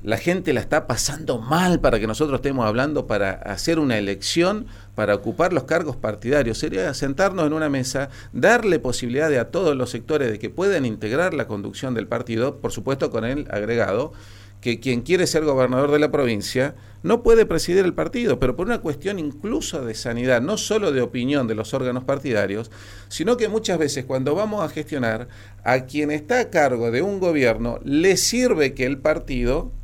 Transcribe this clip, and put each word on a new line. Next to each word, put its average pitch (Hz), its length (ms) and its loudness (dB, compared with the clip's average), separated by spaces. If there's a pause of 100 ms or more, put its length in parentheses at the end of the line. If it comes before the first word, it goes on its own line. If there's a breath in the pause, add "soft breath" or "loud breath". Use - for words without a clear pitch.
La 107 140 0
gente 170 340 0
la 123 80 2
está - 260 0
pasando 135 520 -2
mal 160 420 2
para 120 180 4
que 107 80 0
nosotros 135 320 0
estemos 135 260 0
hablando 127 440 0
para 98 240 2
hacer 127 480 -2
una 123 180 2
elección, 165 680 0 (280 loud breath)
para 104 220 2
ocupar 160 360 0
los 139 120 0
cargos 156 320 0
partidarios. 113 640 0
Sería 170 360 -2
sentarnos 170 500 0
en 147 100 2
una 156 140 0
mesa, 135 400 -2 (240 loud breath)
darle 190 460 4
posibilidad 127 500 0
de 131 120 4
a 113 100 -4
todos 165 260 2
los 123 140 -2
sectores 131 400 0
de 107 80 -4
que 113 100 -6
puedan 170 380 2
integrar 117 480 0
la 127 140 -2
conducción 107 460 -6
del 107 120 -2
partido, 117 520 -2
por 110 120 -4
supuesto 135 400 -2
con 113 140 -2
el 135 260 -4
agregado, 107 600 0 (480 loud breath)
que 117 200 -2
quien 120 220 0
quiere 175 240 2
ser 156 180 0
gobernador 131 460 2
de 147 80 4
la 147 120 4
provincia 127 640 0 (280 loud breath)
no 233 200 2
puede 185 240 8
presidir 175 380 2
el 170 100 2
partido, 165 460 0
pero 127 160 2
por 180 100 -2
una 233 140 -2
cuestión 185 400 -4
incluso 160 640 -6
de 110 100 -6
sanidad, 120 460 0
no 180 160 -2
solo 208 340 0
de 131 120 2
opinión 127 440 0
de 110 80 -2
los 110 180 -6
órganos 127 300 -2
partidarios, 117 680 -2 (360 loud breath)
sino 220 280 0
que 226 120 0
muchas 202 300 -2
veces 139 280 -2
cuando 135 280 0
vamos 208 300 -2
a 151 40 -4
gestionar, 123 600 -4 (340 loud breath)
a 131 220 2
quien 147 260 -2
está 151 300 0
a - 100 -2
cargo 127 400 2
de 123 120 2
un 196 180 -2
gobierno, 120 640 2
le 165 320 4
sirve 175 580 2
que 127 120 -2
el 139 120 -2
partido 143 720 0 (140)